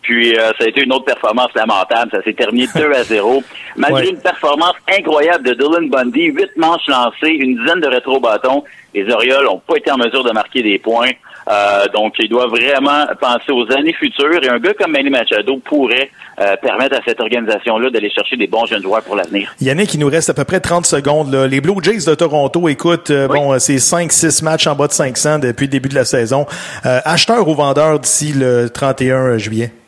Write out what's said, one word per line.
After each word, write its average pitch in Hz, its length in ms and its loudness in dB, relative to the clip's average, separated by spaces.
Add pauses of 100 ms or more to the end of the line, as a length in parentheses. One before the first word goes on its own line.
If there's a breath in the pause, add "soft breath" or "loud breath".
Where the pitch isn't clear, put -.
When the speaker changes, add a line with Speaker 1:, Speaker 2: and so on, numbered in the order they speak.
Speaker 1:
puis, 117 340 0
euh, 113 240 2
ça 117 60 0
a 113 40 2
été 139 160 0
une 127 100 0
autre 131 100 -2
performance 120 500 0
lamentable. 113 560 0
Ça 95 120 -4
s'est 110 100 -4
terminé 120 380 -2
Speaker 2:
<laughs> - 40 -16
Speaker 1:
deux 151 180 2
à 127 120 2
zéro. 110 380 2 (340 loud breath)
Malgré 135 280 2
Speaker 2:
Ouais. 127 60 2
Speaker 1:
une 123 100 -8
performance 170 540 0 (240)
incroyable 160 460 2
de 123 80 2
Dylan 151 380 0
Bundy, 127 380 0
huit 156 280 -2
manches 165 320 0
lancées, 127 460 0
une 131 240 0
dizaine 165 220 0
de 147 80 0
rétro-bâtons, 127 760 0 (300 loud breath)
les 101 180 -2
Orioles 127 320 2
n'ont 98 140 0
pas 165 180 -2
été 147 140 -2
en 139 80 0
mesure 117 260 0
de 117 80 2
marquer 110 300 -2
des 104 160 0
points. 117 320 0 (380 loud breath)
Euh, 101 460 2
donc, 107 240 0
il 110 100 0
doit 123 200 0
vraiment 139 580 2 (140)
penser 123 320 0
aux 120 200 0
années 147 200 0
futures. 151 500 0
Et 131 60 0
un 123 100 2
gars 180 160 0
comme 185 160 -2
Manny 139 200 0
Machado 120 540 0
pourrait, 131 460 0 (300 loud breath)
euh, 98 160 2
permettre 127 400 0
à 117 100 0
cette 117 140 -2
organisation-là 113 720 -2
d'aller 104 200 -2
chercher 110 260 -4
des 104 120 -2
bons - 180 0
jeunes 107 160 -4
joueurs 101 200 0
pour 95 120 -8
l'avenir. 98 460 -4
Speaker 2:
Yannick, 147 340 0
il 156 60 -2
nous 147 80 2
reste 156 220 0
à 151 40 2
peu 143 100 -2
près 185 160 -2
trente 175 260 0
secondes, 147 460 0
là. 135 140 2
Les 135 140 0
Blue 170 200 0
Jays 185 240 0
de 156 120 4
Toronto, 151 520 0
écoute, 165 420 0
euh, 139 200 2
Speaker 1:
Oui. 143 80 2
Speaker 2:
bon, 143 140 2
euh, 131 80 4
c'est 139 180 2
cinq, 170 320 0
six 160 320 2
matchs 160 240 0
en 151 80 2
bas 143 140 0
de - 40 -2
cinq 131 240 -2
cents 151 220 0
depuis 135 280 -2
le 135 40 -2
début 135 180 -2
de 135 60 -6
la 131 100 2
saison. 135 420 0 (380 loud breath)
Euh, 127 200 2
acheteurs 208 420 2
ou 156 80 2
vendeurs 147 460 2
d'ici 147 340 -2
le 123 340 2
trente 135 320 -2
et 131 120 2
un 131 260 2
juillet ? 110 320 -4 (180)